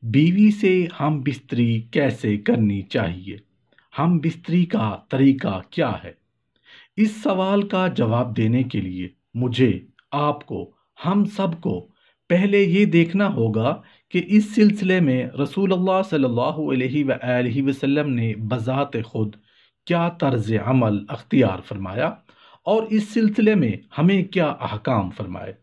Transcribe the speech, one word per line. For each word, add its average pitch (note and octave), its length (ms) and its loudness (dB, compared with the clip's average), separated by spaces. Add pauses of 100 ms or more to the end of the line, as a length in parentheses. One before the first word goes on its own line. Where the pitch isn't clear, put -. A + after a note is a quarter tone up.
बीवी E3+ 480 4
से G#3 200 0 (280)
हम D3+ 240 -2
बिस्तरी A#2+ 440 -2 (280)
कैसे A#2+ 460 0
करनी G#2 400 0 (100)
चाहिए, F#2+ 500 -6 (540)
हम E3 260 0
बिस्तरी E3 460 0
का C3+ 240 -2 (200)
तरीका C3+ 520 2 (100)
क्या D#3 160 0 (160)
है? E2+ 100 -16 (840)
इस G#3+ 240 0
सवाल F#3+ 420 0
का F#3 220 -2 (100)
जवाब A#2+ 360 0
देने A#2 320 0
के A#2+ 160 -6
लिए F#2 300 -8 (260)
मुझे, A#2+ 360 2 (400)
आपको, D3 500 -4 (360)
हम G3 260 2 (100)
सबको E3+ 440 -4 (520)
पहले G3+ 340 4
ये F#3+ 240 4
देखना E3+ 440 4
होगा A2+ 480 0 (320)
कि F3+ 60 0
इस G#3 360 2
सिलसिले G3 460 4
में B2+ 300 2 (100)
रसूलुल्लाह F#3+ 640 0
सल्लल्लाहु C#3+ 680 -2
अलैहि B2+ 320 0
वआलिहि B2 580 -2
वसल्लम C#3 500 -2
ने A#2 220 -2 (140)
बजात B2 540 -4
खुद G#2+ 340 -6 (500)
क्या E3+ 220 0 (120)
तर्ज A#2 340 0
अमल G#2+ 560 2
अख्तियार A#2+ 500 0
फरमाया G#2 560 -6 (500)
और A3 200 2
इस G#3+ 220 0
सिलसिले G#3+ 460 2
में C3 240 2 (180)
हमें F3+ 320 2
क्या F3 180 0
अहकाम A2+ 640 -2
फरमाए। F#2 520 -12